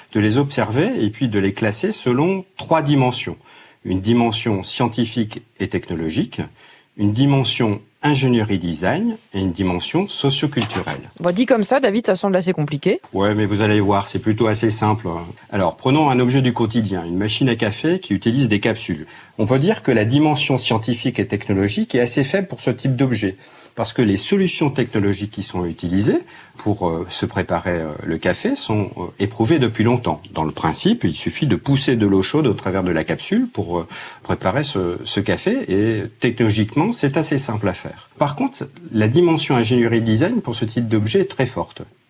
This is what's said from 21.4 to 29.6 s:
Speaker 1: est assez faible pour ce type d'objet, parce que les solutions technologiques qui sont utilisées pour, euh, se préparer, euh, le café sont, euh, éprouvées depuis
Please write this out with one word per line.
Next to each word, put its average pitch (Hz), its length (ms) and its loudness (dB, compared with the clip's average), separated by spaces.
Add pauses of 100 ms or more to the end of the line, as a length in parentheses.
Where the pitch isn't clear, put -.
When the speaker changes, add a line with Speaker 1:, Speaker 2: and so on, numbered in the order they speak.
Speaker 1:
est 120 60 4
assez 123 220 0
faible 190 240 -2
pour - 140 -12
ce - 80 0
type 127 260 0
d'objet, 113 420 0 (380)
parce - 180 -4
que - 80 2
les 196 160 4
solutions 185 540 0
technologiques 101 600 -2
qui 98 120 -8
sont 90 220 -4
utilisées 95 540 0 (380)
pour, 95 320 -2
euh, 82 200 -4
se - 160 -4
préparer, 87 540 -2
euh, 78 120 -6 (120)
le 82 140 -4
café 214 400 -2
sont, 104 400 -2
euh, 90 60 -8 (160)
éprouvées 113 400 2
depuis 110 260 2